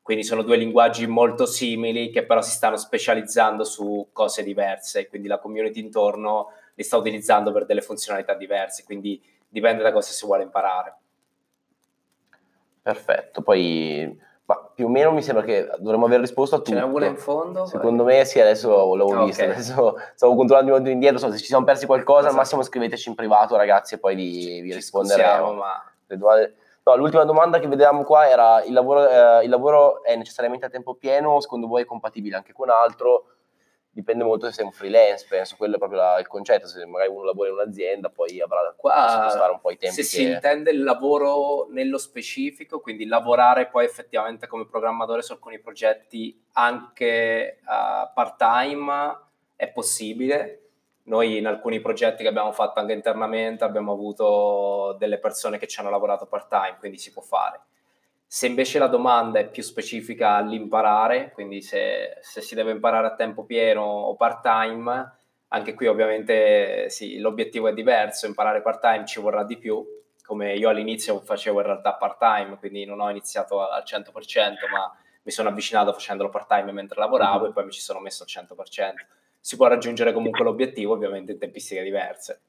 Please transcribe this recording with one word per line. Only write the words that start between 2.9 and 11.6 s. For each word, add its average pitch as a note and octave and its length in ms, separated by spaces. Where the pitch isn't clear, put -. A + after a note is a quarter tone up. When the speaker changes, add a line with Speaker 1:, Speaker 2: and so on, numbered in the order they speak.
Speaker 1:
su G#2 480
cose G#2+ 280
diverse, G2 680
quindi G2+ 180
la G2+ 100
community A2 440
intorno G#2+ 720
li G#2 100
sta - 140
utilizzando G#2+ 540
per G2+ 140
delle G2+ 160
funzionalità G2+ 520
diverse, G2 520
quindi G2+ 360
dipende G#2+ 360
da A2 80
cosa G#2 200
si - 140
vuole G2 180
imparare. F#2+ 520